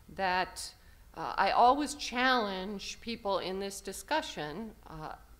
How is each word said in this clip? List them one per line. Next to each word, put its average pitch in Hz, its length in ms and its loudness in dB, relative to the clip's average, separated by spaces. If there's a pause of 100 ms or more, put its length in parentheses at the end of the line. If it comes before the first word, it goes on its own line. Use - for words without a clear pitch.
(160)
that, 185 560 0 (440)
uh, 151 220 -4
I 190 140 4
always 269 440 6
challenge 208 1040 0
people 202 380 -2
in 190 200 -4
this 196 220 -6
discussion, 220 880 -4 (180)
uh, 156 240 -10 (260)